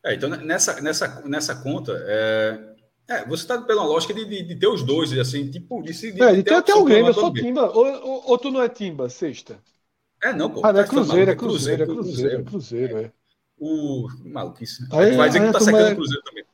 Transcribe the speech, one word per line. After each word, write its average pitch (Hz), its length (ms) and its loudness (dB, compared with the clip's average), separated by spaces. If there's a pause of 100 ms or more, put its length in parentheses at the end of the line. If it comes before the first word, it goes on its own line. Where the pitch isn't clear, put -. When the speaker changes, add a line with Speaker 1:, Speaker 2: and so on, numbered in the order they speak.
Speaker 1:
É, 131 100 -2
então, 135 140 -6
ne-, 160 160 -6
nessa, 175 360 -2
nessa, 156 460 -4
nessa 143 340 -6
conta, 135 300 -6 (160)
é... 110 680 -2 (340)
é, 240 160 -6
você 156 220 -6
tá 240 140 -4
pela 214 220 0
lógica 160 300 -2
de, 220 120 -8
de, 196 180 -10
de 170 160 -12
ter 185 80 2
os 196 160 0
dois, 139 340 0
assim, 135 340 -2
tipo, 185 320 -10
de 160 100 -12
se, 220 180 -10
de 202 160 4
Speaker 2:
É, 202 80 8
de 190 80 2
Speaker 1:
ter - 80 0
Speaker 2:
ter - 20 6
Speaker 1:
a 330 40 6
Speaker 2:
até 392 160 2
Speaker 1:
opção 415 100 6
Speaker 2:
o - 20 6
Grêmio, 240 240 6
eu 233 40 2
Speaker 1:
pro - 0 -
Speaker 2:
sou - 180 2
Speaker 1:
Tombense. - 40 -8
Speaker 2:
Timba, 247 360 0
ou, 226 140 4
ou, 262 460 -6
ou 240 60 4
tu 269 140 -6
não 262 100 -2
é 233 80 0
Timba, 160 400 -8
sexta? 123 520 -10 (600)
Speaker 1:
É, 247 120 -2
não, 196 180 -4
pô, - 120 -4
Speaker 2:
Ah, 214 100 4
não, 196 80 6
é - 20 4
Speaker 1:
tá - 20 4
falando, 202 400 2
Speaker 2:
Cruzeiro, 190 60 2
é - 0 -
Speaker 1:
é - 40 2
Cruzeiro, 196 480 -2
Speaker 2:
Cruzeiro, - 0 -
é 156 40 0
Cruzeiro, 147 500 -4
é - 20 -4
Speaker 1:
Cruzeiro. - 40 -8
Speaker 2:
Cruzeiro, 123 540 -6
é. 113 160 -8 (460)
Speaker 1:
O, 147 480 -4 (160)
maluquice, 113 600 -14
né? - 100 -12
Speaker 2:
Aí, 202 240 6
Speaker 1:
Vai 254 100 6
dizer 233 120 4
Speaker 2:
aí 208 60 4
Speaker 1:
que 226 40 4
Speaker 2:
a 214 40 2
Speaker 1:
tá 214 60 2
Speaker 2:
turma 214 180 6
Speaker 1:
secando 214 120 8
Speaker 2:
é - 20 2
Speaker 1:
o 202 40 0
Cruzeiro 143 280 -4
também. - 300 -16